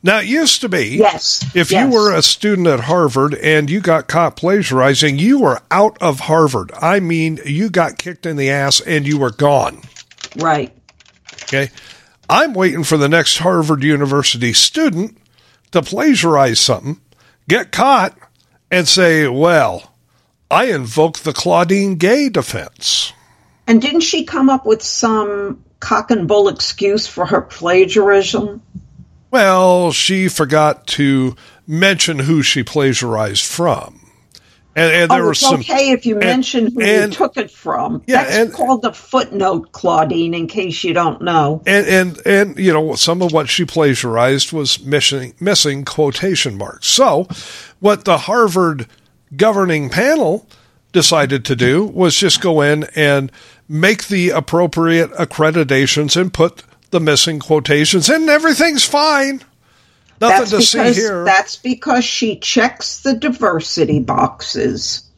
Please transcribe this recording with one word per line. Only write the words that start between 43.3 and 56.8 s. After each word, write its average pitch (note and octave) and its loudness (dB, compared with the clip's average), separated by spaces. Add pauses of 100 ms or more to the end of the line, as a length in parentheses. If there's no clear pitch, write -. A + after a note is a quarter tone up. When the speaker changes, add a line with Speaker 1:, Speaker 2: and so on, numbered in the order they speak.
Speaker 1:
what D3+ 0
she F3+ -2
plagiarized C3 0
was D3 -4
missing, C#3 -4
missing D3 -2
quotation D3 -4
marks. - -10
So F#3 2 (520)
what G3+ 0
the E3+ 2
Harvard F3+ 0 (480)
governing F3+ 0
panel A3+ 0 (460)
decided C#3+ 0
to C3+ -2
do B2+ 2
was F3+ 0
just - 0
go D#3+ 0
in D3 0 (100)
and C#3+ 0 (360)
make E3+ -2
the F3 0
appropriate E3 0
accreditations D3 0
and F#3 -2
put - 0 (280)